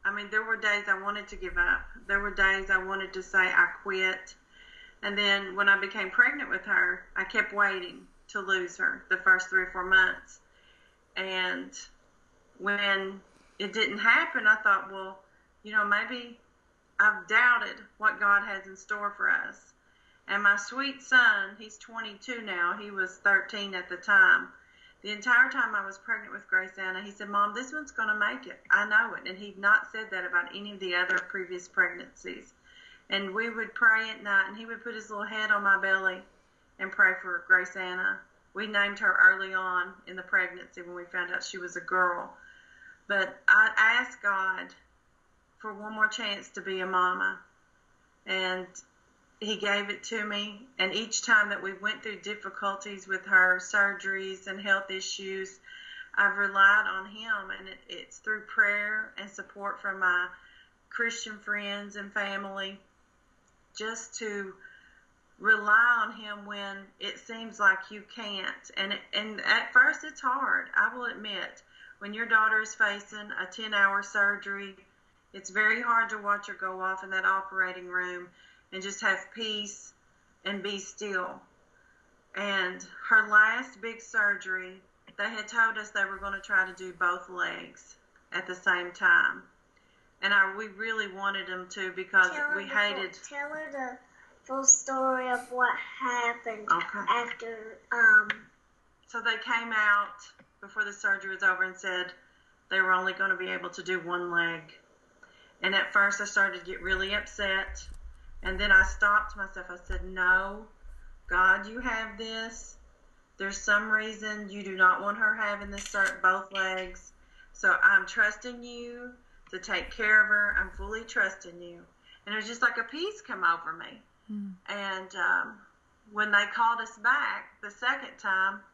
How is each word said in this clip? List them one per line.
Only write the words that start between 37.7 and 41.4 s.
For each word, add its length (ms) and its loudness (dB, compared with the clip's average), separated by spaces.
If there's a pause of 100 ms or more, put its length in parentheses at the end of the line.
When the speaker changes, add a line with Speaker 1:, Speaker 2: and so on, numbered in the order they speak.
Speaker 1:
Anna. 440 -4 (360)
We 100 -4
named 320 0
her 240 2
early 320 6
on 400 -2 (140)
in 80 -12
the 80 -10
pregnancy 580 -4
when 140 -12
we 100 -12
found 260 -6
out 120 -6